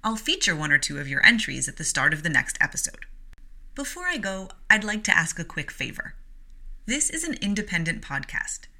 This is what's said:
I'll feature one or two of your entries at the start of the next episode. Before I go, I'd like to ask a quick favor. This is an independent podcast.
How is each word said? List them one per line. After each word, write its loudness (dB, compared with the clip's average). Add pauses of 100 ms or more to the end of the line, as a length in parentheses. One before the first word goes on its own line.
I'll 0
feature 2
one 2
or 8
two 0
of -6
your 2
entries 6
at -8
the -6
start 4
of -2
the 2
next 2
episode. -2 (680)
Before -4
I 2
go, -4 (180)
I'd 6
like -2
to 6
ask 0
a -4
quick -6
favor. -8 (720)
This 2
is -4
an -2
independent 0
podcast. -4 (140)